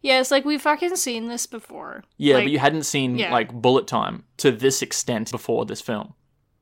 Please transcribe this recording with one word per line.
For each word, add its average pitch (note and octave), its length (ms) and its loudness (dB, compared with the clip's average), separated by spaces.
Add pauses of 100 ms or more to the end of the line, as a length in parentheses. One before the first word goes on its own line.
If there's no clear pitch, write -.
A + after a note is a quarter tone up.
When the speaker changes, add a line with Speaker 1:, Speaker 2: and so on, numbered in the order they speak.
Speaker 1:
Yeah, C4 160 4
it's B3+ 120 0
like, C#4 160 2
we've D4 160 -2
fucking F4 340 0
seen A#3 320 -4
this A#3+ 160 -6
before. - 600 -16 (120)
Speaker 2:
Yeah, C#3+ 200 6
Speaker 1:
Like, B2+ 100 4
Speaker 2:
but C#3+ 60 0
you D3 60 0
hadn't C#3+ 260 2
seen, C3 340 -2
Speaker 1:
yeah. F#3+ 120 -2
Speaker 2:
like, A#2 220 0
bullet B2 340 2
time - 380 -4 (140)
to C#3+ 120 4
this B2+ 300 0
extent - 500 -4
before A#2 360 -4
this G#2 160 -10
film. G#2 320 -8 (480)